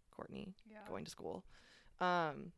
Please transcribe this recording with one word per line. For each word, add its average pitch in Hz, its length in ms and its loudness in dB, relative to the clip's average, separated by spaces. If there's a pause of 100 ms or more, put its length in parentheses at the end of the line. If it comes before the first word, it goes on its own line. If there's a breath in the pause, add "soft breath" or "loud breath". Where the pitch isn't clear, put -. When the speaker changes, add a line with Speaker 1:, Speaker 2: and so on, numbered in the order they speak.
(120)
Speaker 1:
Courtney - 420 -6 (160)
Speaker 2:
Yeah. 214 80 -16 (100)
Speaker 1:
going - 180 -2
to 170 40 -6
school. - 340 -4 (560 soft breath)
Um, 170 580 4